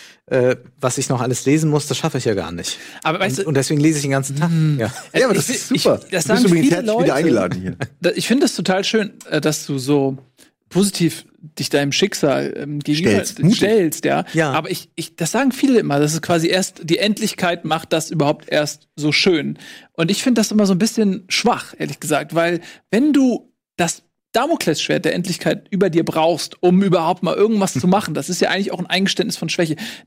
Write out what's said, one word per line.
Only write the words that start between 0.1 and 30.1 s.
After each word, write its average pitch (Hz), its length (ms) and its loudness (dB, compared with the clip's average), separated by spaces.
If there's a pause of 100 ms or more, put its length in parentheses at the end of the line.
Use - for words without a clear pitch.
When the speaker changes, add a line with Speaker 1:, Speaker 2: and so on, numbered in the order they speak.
Speaker 1:
äh, 127 280 2 (240)
was 127 180 -2
ich 139 120 -4
noch 127 120 0
alles 120 240 -4
lesen 156 240 2
muss, 147 180 0
das 131 100 -2
schaffe 156 200 -2
ich 123 80 -4
ja 117 80 2
gar 85 200 -4
nicht.“ 85 240 -8 (260)
Speaker 2:
Aber 160 160 -2
weißt 202 200 -2
Speaker 1:
Und, 196 40 -4
Speaker 2:
du - 60 -4
Speaker 1:
und 143 80 0
deswegen 143 240 0
lese 156 160 4
ich 143 60 -4
den 139 80 -4
ganzen 135 260 -2
Tag. 165 120 0
Speaker 2:
Hm. 156 300 2
Speaker 1:
Ja. 113 140 -2 (200)
Speaker 3:
Ja, 247 120 2
aber 233 80 2
Speaker 2:
Ich - 60 2
Speaker 3:
das - 100 -2
Speaker 2:
will, 254 60 -2
Speaker 3:
ist - 120 -8
super. - 80 0
Speaker 2:
ich, 139 80 -2
das 147 180 2
Speaker 3:
Du - 100 -20
bist 180 160 -2
Speaker 2:
sagen 233 180 4
Speaker 3:
übrigens 170 220 4
Speaker 2:
viele 285 100 4
Speaker 3:
herzlich 220 160 -2
wieder 220 80 0
Speaker 2:
Leute. - 120 2
Speaker 3:
eingeladen 95 480 0
hier. 90 140 -6 (240)
Speaker 2:
Da, 175 160 0
ich 185 120 -4
finde 262 180 2
es - 100 -2
total 190 300 0
schön, 214 260 0 (180)
äh, 156 120 0
dass 151 240 -2
du 143 140 -4
so 135 380 0 (520)
positiv 175 560 0 (340)
dich 143 100 -6
deinem 143 220 0
Schicksal, 139 680 0
ähm, 147 220 -8
gegenüber 147 320 0 (120)
Speaker 3:
Stellst. - 200 -10
Mutig. 170 140 4
Speaker 2:
stellst, 190 480 2
ja. 143 280 0
Speaker 1:
Ja. 156 180 0
Speaker 2:
Aber 160 200 -4
ich, - 240 -8
ich, - 200 -12
das 165 160 -4
sagen 254 200 2
viele 254 280 2
immer, 143 200 2
dass 151 160 2
es 160 80 -4
quasi 165 260 0
erst - 400 -2
die 165 80 2
Endlichkeit 190 680 -2
macht 160 280 -4
das 160 160 -2
überhaupt 151 400 -2
erst 151 460 -2
so 147 160 0
schön. 147 480 0 (340)
Und 165 160 0
ich 202 140 -2
finde 240 180 2
das 202 100 -2
immer 214 140 4
so 196 80 2
ein 175 60 2
bisschen 214 500 0
schwach, - 480 -2
ehrlich 147 220 -6
gesagt, 151 340 -2
weil 165 280 0 (280)
wenn 277 240 2
du 254 400 2 (240)
das 170 240 -2 (300)
Damoklesschwert 226 720 0
der 190 80 0
Endlichkeit 175 560 -4
über 190 220 0
dir 165 120 2
brauchst, 160 600 -2
um 180 180 6
überhaupt 180 400 2
mal 160 140 0
irgendwas 202 380 2
zu 180 140 0
machen, 180 280 2
das 139 140 -6
ist 175 120 -6
ja 190 80 2
eigentlich 196 220 -2
auch 170 80 -6
ein 180 80 -10
Eingeständnis 180 500 -2
von 175 100 -6
Schwäche. 160 280 -2 (320)